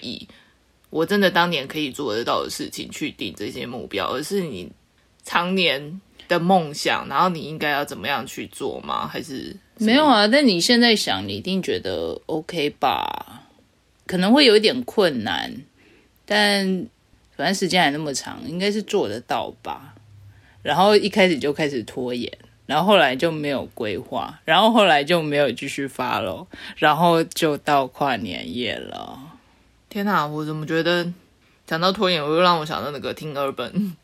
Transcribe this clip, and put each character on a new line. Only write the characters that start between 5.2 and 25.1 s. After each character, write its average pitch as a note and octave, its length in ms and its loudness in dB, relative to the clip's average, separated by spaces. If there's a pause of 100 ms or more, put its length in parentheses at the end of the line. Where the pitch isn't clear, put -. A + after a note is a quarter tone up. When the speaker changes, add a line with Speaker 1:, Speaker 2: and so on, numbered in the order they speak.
Speaker 1:
常 F3+ 300 -2
年 D#3 460 -2 (260)
的 F3 140 2
梦 E3+ 340 2
想， C3 340 -2
然 C#3 120 0
后 F3+ 80 4
你 D#3+ 140 -4
应 D3+ 140 -10
该 D3 140 -2
要 C#3+ 140 0
怎 C#3 120 -10
么 G2+ 120 -8
样 C3+ 180 -4
去 - 220 -12
做 D2+ 320 -8
吗？ C2+ 260 -6
还 - 160 -8
是 - 280 -12 (280)
什 A3 60 -2
么？ - 20 2
Speaker 2:
没 A3 60 4
有 D4 120 6
啊， A3 220 6
但 C#4 180 4
你 F#3 160 4
现 A#3+ 200 4
在 A#3 160 6
想， G2+ 320 -4
你 - 80 -6
一 - 40 -8
定 F#3 220 -2
觉 F#2+ 160 -2
得 E2 480 -4
OK D#3 420 -4 (120)
吧？ - 680 -4 (580)
可 F#3 120 -4
能 F#3 160 4
会 D4 120 8
有 G#3+ 120 8
一 A3 40 8
点 C#3 220 0
困 D3+ 400 0
难， C2+ 400 -6 (640)
但 G3+ 640 0 (480)
反 C#3+ 100 -2
正 G3 80 2
时 F#3+ 140 -2
间 F3+ 120 2
还 D3 120 4
那 D3 60 -4
么 D3+ 140 -4
长， - 360 -8
应 E3 100 -6
该 G3+ 140 0
是 G#3 100 -2
做 F3+ 260 0
得 G#2+ 120 -6
到 - 420 -6
吧。 - 320 -12 (680)
然 D3 160 0
后 G3+ 200 6
一 G3+ 120 4
开 F#3 200 4
始 D#3 100 2
就 C#3 140 -2
开 D#3 160 -2
始 C3 140 -4
拖 B2 320 -8
延， A#2+ 180 -8 (340)
然 C#3 120 0
后 F3 80 2
后 G#3 100 8
来 C3+ 200 6
就 E3 160 0
没 D3+ 160 -4
有 C3 260 -4
规 G#2+ 240 -4
划， B2 460 -8
然 D#3+ 160 4
后 A3 100 6
后 A3 140 6
来 D3+ 180 6
就 E3 180 2